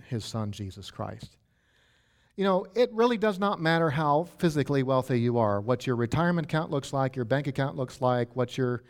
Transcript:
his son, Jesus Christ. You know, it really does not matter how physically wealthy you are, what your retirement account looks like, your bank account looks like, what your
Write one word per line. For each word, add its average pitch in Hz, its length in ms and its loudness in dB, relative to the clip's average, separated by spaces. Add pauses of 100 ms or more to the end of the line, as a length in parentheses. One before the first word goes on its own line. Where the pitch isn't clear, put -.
his 113 160 -6
son, 107 260 -6
Jesus 98 400 -12
Christ. 104 460 -12 (1000)
You 196 80 -2
know, 196 220 2 (100)
it 240 180 4
really 233 240 2
does 190 220 0
not 202 220 0
matter 165 280 4
how 147 360 2 (120)
physically 143 460 2
wealthy 127 360 2
you 120 180 2
are, 104 240 2
what 123 260 -2
your 127 80 0
retirement 151 500 0
account 156 260 -2
looks 139 200 -4
like, 131 240 -2
your 123 100 -2
bank 135 220 0
account 139 300 -2
looks 127 240 -8
like, 123 340 0
what 123 220 -2
your 123 320 -2